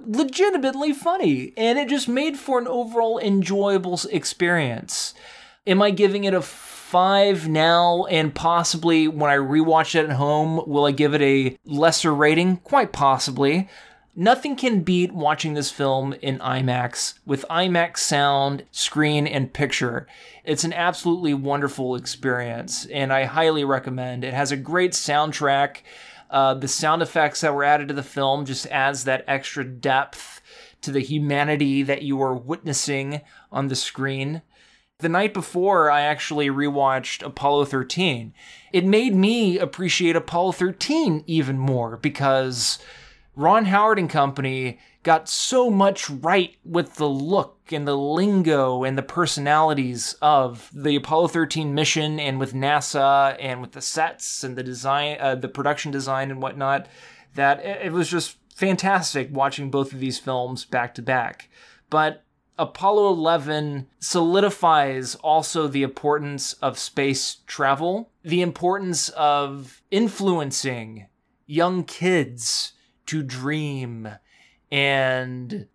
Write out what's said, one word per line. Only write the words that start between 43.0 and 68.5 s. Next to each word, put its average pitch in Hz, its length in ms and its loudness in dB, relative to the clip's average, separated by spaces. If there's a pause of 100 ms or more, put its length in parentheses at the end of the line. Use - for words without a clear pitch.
Ron 190 300 4
Howard 202 340 4
and 165 100 -2
company 135 720 -2 (240)
got 165 240 4
so 254 420 2
much 196 400 2
right 165 540 0
with 170 320 -4
the 147 140 0
look 151 480 -2 (140)
and 147 140 -4
the 143 120 0
lingo 147 880 2
and 135 120 -2
the 135 60 -2
personalities 147 1160 0
of 135 520 2
the 143 220 0
Apollo 160 320 2
thirteen 156 460 -2
mission 151 440 0
and 139 220 -4
with 156 140 -4
nasa 139 840 2
and 127 220 -8
with 123 140 -16
the 123 80 -16
sets - 640 -6
and 127 100 -8
the 127 80 -8
design, 139 560 -4
uh, 135 160 0
the 127 140 -6
production 143 420 -2
design 135 400 -2
and 131 100 -8
whatnot, 135 460 -2 (460)
that 139 320 2
it, 196 220 -6
it 165 40 -2
was 165 160 0
just - 300 -4 (180)
fantastic 185 760 0
watching 139 400 -2
both 135 220 -2
of 131 80 -14
these 131 200 -4
films 127 440 -6
back 120 320 -4
to 120 60 -12
back. 123 480 -4 (400)
But 151 320 0 (360)
Apollo 202 520 2
eleven 151 800 0 (120)
solidifies 165 1160 2
also 156 520 0
the 139 160 0
importance 143 720 -2
of 127 260 -4
space - 680 -4
travel, 160 640 -2 (120)
the 170 180 0
importance 180 680 -2